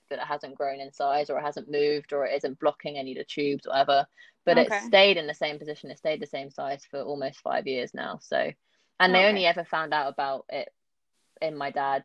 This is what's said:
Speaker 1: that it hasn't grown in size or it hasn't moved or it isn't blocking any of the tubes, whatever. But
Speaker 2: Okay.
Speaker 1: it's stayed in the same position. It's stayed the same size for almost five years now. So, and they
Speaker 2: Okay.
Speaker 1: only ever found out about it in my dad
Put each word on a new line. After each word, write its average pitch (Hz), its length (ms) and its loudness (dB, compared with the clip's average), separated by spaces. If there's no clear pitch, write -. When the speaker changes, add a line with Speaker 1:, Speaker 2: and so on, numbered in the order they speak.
Speaker 1:
that 135 100 -6
it 131 60 -6
hasn't 147 300 -8
grown 139 240 -4
in 139 120 -12
size 143 380 0
or 143 100 -2
it 151 40 -6
hasn't 143 280 -6
moved 147 420 0
or 143 120 0
it 120 120 0
isn't 139 220 -4
blocking 147 380 -2
any 135 140 -8
of 127 80 -10
the - 60 -8
tubes, 143 420 -4
whatever. 139 400 2
But 175 120 6
Speaker 2:
Okay. 220 200 4
Speaker 1:
it's 208 80 -6
stayed 196 320 8
in 156 100 -4
the 151 60 -6
same 151 260 -4
position. 151 320 -10
It's 156 80 -16
stayed 156 220 -2
the 151 60 -8
same 139 240 -8
size 139 380 -8
for 143 120 -8
almost 139 400 -8
five - 260 -2
years 127 260 -4
now. - 280 -8
So, - 300 -2
and 185 140 6
they 185 60 6
Speaker 2:
Okay. 196 100 6
Speaker 1:
only 196 160 0
ever 170 200 2
found 160 280 -2
out 143 180 0
about 139 380 -4
it - 200 -6
in 156 160 -2
my 143 120 -4
dad 139 360 0